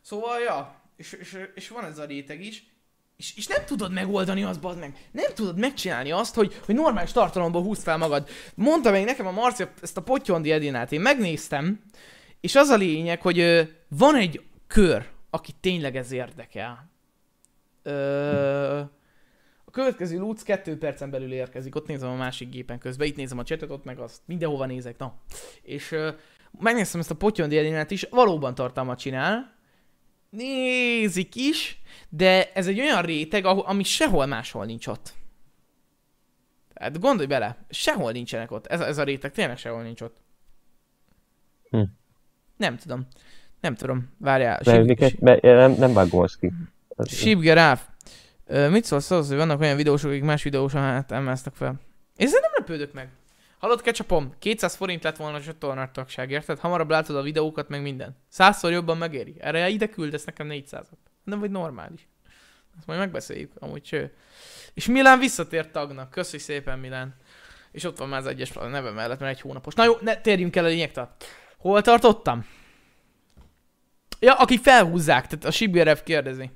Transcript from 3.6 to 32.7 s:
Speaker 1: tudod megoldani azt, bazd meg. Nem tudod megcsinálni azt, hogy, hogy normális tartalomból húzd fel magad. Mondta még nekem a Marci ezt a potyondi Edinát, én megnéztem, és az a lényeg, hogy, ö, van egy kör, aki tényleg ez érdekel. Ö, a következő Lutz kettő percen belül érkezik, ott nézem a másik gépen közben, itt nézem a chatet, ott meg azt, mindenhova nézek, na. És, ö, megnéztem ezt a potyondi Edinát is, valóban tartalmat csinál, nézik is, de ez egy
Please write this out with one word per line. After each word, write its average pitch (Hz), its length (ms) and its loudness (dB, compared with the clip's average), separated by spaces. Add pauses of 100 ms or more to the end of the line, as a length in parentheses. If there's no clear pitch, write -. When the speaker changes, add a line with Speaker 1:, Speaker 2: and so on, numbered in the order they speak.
Speaker 1:
tudod 202 260 -6
megoldani 190 520 -2
azt, 185 180 -6
bazd 180 180 -10
meg. 143 320 -18
Nem 392 240 -4
tudod 185 240 -4
megcsinálni 170 520 -4
azt, 208 240 -4
hogy, 214 300 0
hogy 208 100 0
normális 240 360 0
tartalomból 175 500 0
húzd 202 200 -4
fel 165 160 -2
magad. 147 320 -2 (260)
Mondta 247 360 4
még 196 140 2
nekem 220 220 -4
a 185 40 -6
Marci 226 320 0 (180)
ezt - 160 -12
a 185 40 -8
potyondi 175 500 0
Edinát, 143 400 -2
én 151 100 -4
megnéztem, 185 800 -2 (580)
és - 160 -6
az 285 140 8
a 262 60 8
lényeg, 170 460 -2
hogy, 175 180 2
ö, 170 220 6 (260)
van 247 280 6
egy 190 300 0 (220)
kör, 151 420 4 (200)
aki - 300 -8
tényleg 160 360 -4
ez 127 160 -8
érdekel. 120 800 -12 (920)
Ö, 143 960 -2 (840)
a - 60 -20
következő 180 480 -4
Lutz 214 240 -8
kettő 185 340 -4
percen 139 320 -8
belül 131 240 -8
érkezik, 127 420 -10
ott 151 120 -8
nézem 135 220 -8
a 127 60 -6
másik 127 340 -10
gépen 127 280 -14
közben, 131 300 -6
itt 143 80 -4
nézem 131 220 -10
a 120 60 -8
chatet, 160 280 -8
ott 139 120 -14
meg 127 160 -16
azt, 117 260 -18
mindenhova 156 400 -4
nézek, 127 320 -12
na. 131 160 -12 (480)
És, 139 300 -12
ö, 156 180 -4 (500)
megnéztem 214 400 0
ezt 165 120 -6
a 160 40 -4
potyondi 170 420 0
Edinát 156 340 -2
is, 196 180 -6
valóban 165 460 2
tartalmat 127 440 -6
csinál, 165 560 -4 (720)
nézik 240 1080 -2
is, 277 460 -4 (280)
de 185 420 4
ez 185 160 -4
egy 196 120 -2